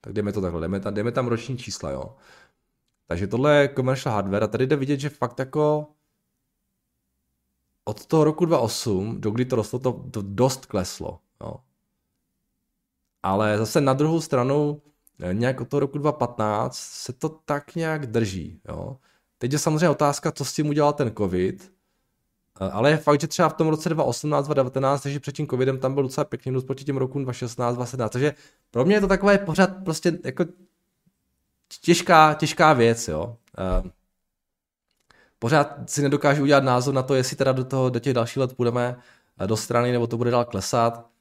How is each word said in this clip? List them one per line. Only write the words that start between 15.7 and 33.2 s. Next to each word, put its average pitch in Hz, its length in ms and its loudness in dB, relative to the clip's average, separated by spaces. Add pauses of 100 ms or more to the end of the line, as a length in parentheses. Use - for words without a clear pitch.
roku 139 180 -2
dva 147 140 0
patnáct 120 680 -2
se - 340 -14
to - 160 -6
tak - 460 -6
nějak 156 320 -4
drží, 95 640 -2
jo. 87 300 -10 (400)
Teď 127 140 -2
je 151 60 0
samozřejmě 156 300 2
otázka, 147 440 0
co - 120 -8
s - 80 -8
tím 151 160 -2
udělal 147 240 2
ten 127 260 -2
covid, 92 540 -2 (880)
eh, 95 100 -4
ale 120 200 2
je 156 60 4
fakt, 151 240 4
že 160 60 -4
třeba 160 220 2
v 156 60 -2
tom 160 140 0
roce 156 200 -2
dva 156 160 0
osmnáct, 143 420 -2
dva 151 80 -2
devatenáct, 135 480 0
takže 139 180 -4
před 139 140 -10
tím 151 120 -4
covidem 131 320 0
tam 135 160 -2
byl 139 80 0
docela 135 220 -2
pěkný - 280 -8
růst 131 120 -2
proti 135 200 -8
těm 139 120 -4
rokům 135 260 -2
dva 127 100 -6
šestnáct, 120 420 -4
dva 123 120 -6
sedmnáct. 117 260 -4
Takže 139 220 0 (360)
pro 120 140 2
mě 190 120 6
je 208 40 4
to 196 80 2
takové 196 300 4
pořád 190 460 0
prostě 160 400 -2
jako 135 200 -4 (1400)
těžká, 160 540 6
těžká 156 380 4
věc, 117 360 4
jo. 90 280 -4 (220)